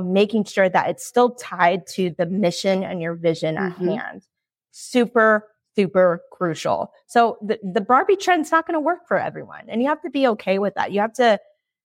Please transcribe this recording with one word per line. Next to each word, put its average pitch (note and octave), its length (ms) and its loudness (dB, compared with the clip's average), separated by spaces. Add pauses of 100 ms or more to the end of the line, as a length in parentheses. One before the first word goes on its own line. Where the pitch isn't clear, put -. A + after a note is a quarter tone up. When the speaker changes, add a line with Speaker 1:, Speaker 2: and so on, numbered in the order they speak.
Speaker 1:
making G3+ 420 2
sure F#3+ 240 0
that F3 220 0
it's - 160 -10
still B3 280 2
tied F3+ 600 -2
to F#3 240 -2
the F3 80 0
mission F#3+ 580 0
and F3+ 160 -8
your E3 140 -6
vision E3 420 -2
at F#3 160 -4
Speaker 2:
Mm-hmm. F3+ 160 -4
Speaker 1:
hand. - 340 -6 (480)
Super, A3 800 2 (280)
super F#3 540 2
crucial. D3+ 640 -4 (140)
So A#3 340 2
the, G#3 220 -4
the G3 180 -2
Barbie C#4 360 2
trend's F4+ 360 0
not D#4+ 140 0
gonna E4 140 -2
work E4+ 280 -4
for G3 80 0
everyone. - 520 -8
And A3+ 140 -4
you C4+ 60 0
have D4+ 140 -2
to D#4+ 80 -10
be C4+ 180 0
okay G3 300 0
with G3 160 -2
that. - 180 -4
You G3 80 0
have A3 140 -2
to, A3+ 240 4 (460)